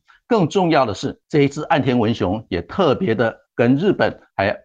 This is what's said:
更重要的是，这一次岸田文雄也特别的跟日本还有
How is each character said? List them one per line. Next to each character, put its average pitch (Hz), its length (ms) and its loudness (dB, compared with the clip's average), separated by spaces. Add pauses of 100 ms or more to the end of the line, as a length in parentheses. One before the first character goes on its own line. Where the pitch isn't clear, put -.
(280)
更 208 200 2
重 185 220 0
要 147 160 2
的 107 80 -6
是， - 340 -8
这 151 140 0
一 139 80 2
次 151 160 -8
岸 156 180 0
田 123 160 0
文 117 140 0
雄 107 340 -4
也 87 140 -4
特 147 340 0
别 175 180 -2
的 113 240 -2 (160)
跟 123 220 2
日 180 160 0
本 - 260 0 (160)
还 98 120 0
有 101 200 -2